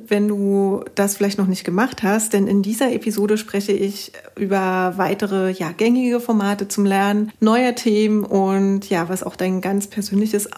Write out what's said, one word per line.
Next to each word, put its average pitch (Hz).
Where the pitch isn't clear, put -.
wenn 208
du 196
das 202
vielleicht 202
noch 196
nicht 185
gemacht 208
hast, 220
denn 196
in 202
dieser 226
Episode 208
spreche 202
ich 196
über 185
weitere, 196
ja, 180
gängige 240
Formate 202
zum 202
Lernen, 202
neuer 240
Themen 214
und, 196
ja, 170
was 185
auch -
dein 185
ganz 196
persönliches 208